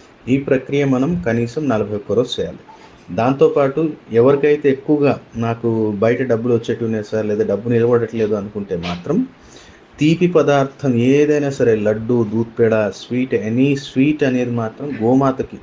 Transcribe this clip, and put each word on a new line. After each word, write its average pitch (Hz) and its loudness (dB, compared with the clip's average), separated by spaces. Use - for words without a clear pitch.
ఈ 139 2
ప్రక్రియ 139 0
మనం 139 0
కనీసం 120 -2
నలభై 107 -2
ఒక్క 101 -6
రోజు 113 -2
చేయాలి. 87 -8
దాంతోపాటు 139 2
ఎవరికైతే 143 4
ఎక్కువగా 139 0
నాకు 113 -2
బయట 110 0
డబ్బులు 120 0
వచ్చేటివి 117 -2
ఉన్నాయి 110 -4
సార్, 107 -4
లేదా 107 0
డబ్బు 101 -2
నిలబడట్లేదు 117 2
అనుకుంటే 101 -6
మాత్రం 90 -4
తీపి 165 2
పదార్థం 139 2
ఏదైనా 143 2
సరే, 120 2
లడ్డు, 110 0
దూద్ 113 -4
పేడ, 110 2
స్వీట్, 127 -6
any 123 0
స్వీట్ 147 0
అనేది 123 0
మాత్రం 117 -6
గోమాతకి, 131 0